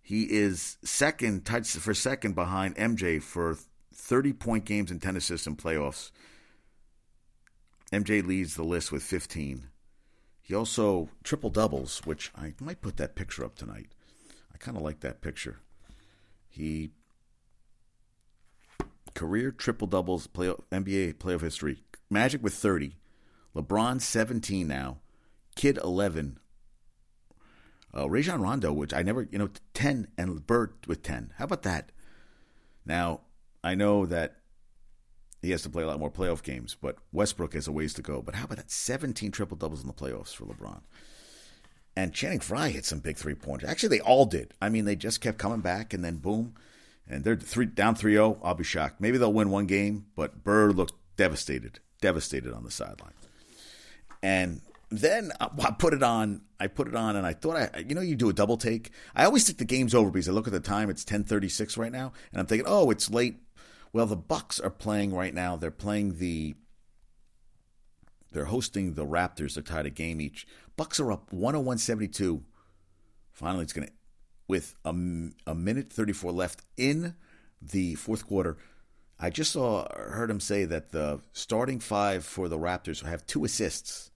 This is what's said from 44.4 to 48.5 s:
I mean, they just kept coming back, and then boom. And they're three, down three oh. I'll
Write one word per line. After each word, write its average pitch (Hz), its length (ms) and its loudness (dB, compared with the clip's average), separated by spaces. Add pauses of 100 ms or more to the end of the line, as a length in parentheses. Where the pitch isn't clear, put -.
I 101 80 2
mean, 110 160 2
they 101 100 2
just 107 240 -2
kept 110 200 -2
coming 110 220 0
back, 92 300 -2
and 87 140 -2
then 85 120 -4
boom. 107 360 0 (540)
And 69 160 -6
they're 110 140 4
three, - 280 0
down 110 300 4
three 107 240 6
oh. 107 240 6
I'll 87 100 2